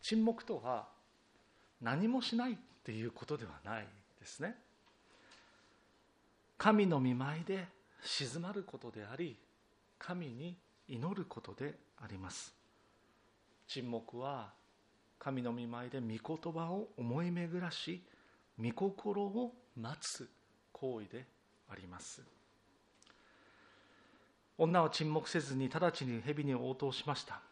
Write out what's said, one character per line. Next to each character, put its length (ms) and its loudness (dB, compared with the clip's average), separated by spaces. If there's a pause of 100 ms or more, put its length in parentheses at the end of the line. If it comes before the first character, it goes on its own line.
沈 200 6
黙 220 4
と 180 -2
は 240 0 (920)
何 260 4
も 140 6
し 140 0
な 140 4
い 40 0
っ 20 0 (280)
て 80 -6
い 120 -2
う 80 -2
こ 140 -12
と 120 0
で 80 -6
は 80 -12 (100)
な 160 -4
い 80 -8 (320)
で 80 -18
す 140 -10
ね。 140 -4 (2000)
神 280 8
の 140 6
御 160 6
前 240 -2
で 280 -4 (360)
静 360 -2
ま 120 -4
る 120 -4
こ 140 -12
と 140 -10
で 120 -10
あ 120 -10
り、 220 -6 (600)
神 300 -4
に 280 -8 (320)
祈 280 -2
る 120 -2
こ 140 -8
と 140 -10
で 180 -4 (260)
あ 80 -14
り 120 -8
ま 100 -8
す。 240 -10 (1120)
沈 240 -4
黙 280 -4
は 300 -4 (720)
神 220 0
の 100 2
御 100 -2
前 280 -4
で 100 -4
御 80 -2
言 460 -4
葉 180 -2
を 160 -2 (100)
思 260 2
い 80 2
巡 300 0
ら 80 -2
し、 320 -6 (580)
御 120 0
心 520 0
を 300 0 (220)
待 240 -6
つ 300 -8 (420)
行 300 -4
為 80 -10
で 160 -10 (440)
あ 60 -12
り 100 -14
ま 140 -12
す。 220 -12 (2250)
女 240 8
は 80 8
沈 240 2
黙 160 2
せ 120 4
ず 140 -2
に 140 2
直 220 4
ち 140 -4
に 160 0
蛇 240 0
に 100 2
応 180 -2
答 180 0
し 140 -4
ま 100 0
し 100 -6
た。 160 -10 (100)